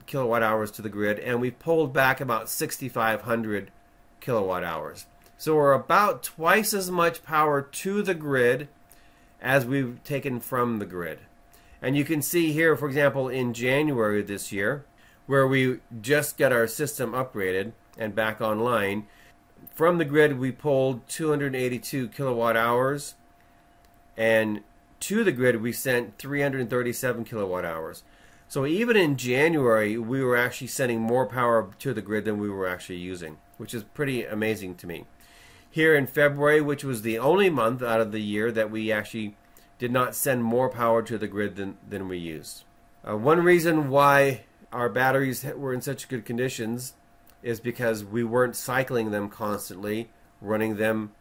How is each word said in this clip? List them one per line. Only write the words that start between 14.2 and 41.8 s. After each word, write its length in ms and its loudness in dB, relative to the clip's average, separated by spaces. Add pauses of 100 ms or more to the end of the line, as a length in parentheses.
this 300 -8
year, 340 -4 (400)
where 220 2
we 320 2 (220)
just 360 0
got 140 4
our 160 4
system 460 -6
upgraded 580 -2 (260)
and 160 -6
back 280 -2
online, 640 0 (640)
from 240 2
the 60 2
grid 340 4
we 140 -2
pulled 560 0
two 220 -4
hundred 260 -2
eighty-two 540 -4
kilowatt 480 0
hours, 580 0 (1000)
and 440 2 (380)
to 240 0
the 80 2
grid 300 2
we 100 -4
sent 460 -2
three 240 -6
hundred 280 -2
thirty-seven 540 -2
kilowatt 400 -4
hours. 400 -8 (460)
So 160 -2
even 320 2
in 180 4
January, 800 2
we 240 -4
were 140 2
actually 320 0
sending 320 -2
more 260 2
power 440 2 (100)
to 140 -4
the 80 -6
grid 240 -4
than 120 -2
we 120 -2
were 180 -4
actually 300 -8
using, 400 -10 (200)
which 160 -14
is 100 -8
pretty 420 -4
amazing 500 -4
to 120 -18
me. 180 -10 (680)
Here 240 6
in 100 4
February, 540 4
which 240 -2
was 180 -4
the 160 -2
only 320 4
month 320 2
out 200 2
of 100 0
the 100 -4
year 300 0
that 180 0
we 220 -4
actually 460 -4 (420)
did 140 -2
not 220 0
send 280 0
more 260 2
power 320 2
to 160 -4
the 100 -4
grid 280 -4
than, 220 -8 (100)